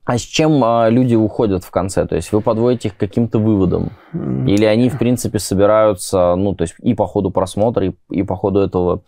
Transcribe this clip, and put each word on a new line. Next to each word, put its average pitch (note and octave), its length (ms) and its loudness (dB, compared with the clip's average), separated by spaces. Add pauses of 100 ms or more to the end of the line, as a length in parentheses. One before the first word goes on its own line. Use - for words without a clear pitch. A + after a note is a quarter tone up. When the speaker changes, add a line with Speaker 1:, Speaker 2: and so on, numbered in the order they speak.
Speaker 1:
А B2 120 -2
с A2+ 60 -4
чем, D#3 420 2
а, A#2 240 4
люди A#2+ 260 2
уходят G#2+ 500 0
в - 60 -20
конце? F2+ 360 -2
То E2 80 -4
есть E2 180 -4
вы G#2+ 80 2
подводите A#2 480 0
их - 80 -14
к - 20 -14
каким-то A2+ 400 -2
выводам? F#2 520 0 (220)
Speaker 2:
М. B2+ 340 -4
Speaker 1:
Или G2+ 180 2
они, A2+ 240 2
в B2+ 100 -6
принципе, A#2 400 -2
собираются, G2+ 1000 2
ну, G2 180 -2
то - 80 -4
есть D#2+ 180 -6
и A#2+ 140 0
по G#2 120 0
ходу G2 240 -2
просмотра, G2 560 -2
и, F2 60 -4 (180)
и F#2 120 -2
по F#2+ 140 -4
ходу G2 240 0
этого F2+ 480 -2